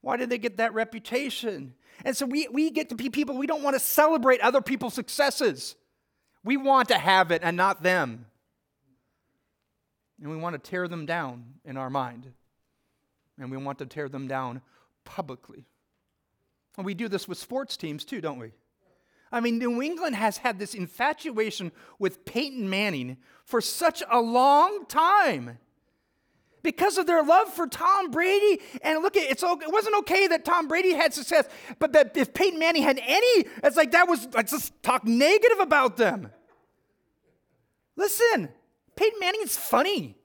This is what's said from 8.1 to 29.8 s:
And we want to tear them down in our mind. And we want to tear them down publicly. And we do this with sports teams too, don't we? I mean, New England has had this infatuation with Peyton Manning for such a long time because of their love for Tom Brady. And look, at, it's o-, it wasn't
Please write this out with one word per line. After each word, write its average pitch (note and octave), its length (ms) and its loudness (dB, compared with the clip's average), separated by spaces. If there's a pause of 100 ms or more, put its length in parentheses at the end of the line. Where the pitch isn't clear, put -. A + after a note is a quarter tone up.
And D3+ 100 -12
we D#3+ 60 -10
want E3+ 160 -8
to C#3 160 -12
tear F3+ 180 -6
them E3 180 -10
down C3+ 500 -8 (100)
in C#3 100 -14
our C3 140 -8
mind. B2+ 420 -8 (1040)
And C3 140 -12
we C3+ 60 -8
want C#3 220 -8
to C#3 60 -8
tear C#3+ 240 -8
them C3+ 180 -10
down C3 340 -6 (420)
publicly. - 640 -14 (1120)
And F#3+ 80 -8
we G3+ 80 -4
do G#3+ 160 -6
this F#3+ 180 -6
with F3 100 -10
sports - 380 -8
teams D3+ 300 -10
too, A3+ 160 -10
don't D3 180 -8
we? A2+ 120 -16 (800)
I A#3+ 100 -2
mean, A#3 160 -2
New A#3+ 240 -2
England D#4+ 340 -4
has G#3 220 -2
had A3+ 200 -4
this G3 160 -10
infatuation A3 1000 -6 (260)
with F#3+ 240 -4
Peyton B3+ 460 -6
Manning E3 480 -4 (260)
for - 160 -2
such - 500 -2
a A#3 120 4
long C#4+ 640 4
time C#4+ 720 2 (1040)
because E4+ 340 0
of F4+ 80 0
their E4 160 4
love F4 320 4
for E4 140 -4
Tom F4+ 420 0
Brady. F#4+ 520 2 (200)
And D#4 220 -2
look, G4 140 2
at, D#4+ 120 0
it's C4+ 140 -2
o-, F4 160 0
it D#4 120 -6
wasn't G#4 260 2